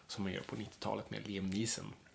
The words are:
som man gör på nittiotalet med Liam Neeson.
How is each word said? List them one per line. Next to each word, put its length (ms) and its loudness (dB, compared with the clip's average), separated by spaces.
som 180 0
man 80 4
gör 100 -2
på 140 -4
nittiotalet 540 -2
med 180 -2
Liam 220 2
Neeson. 420 2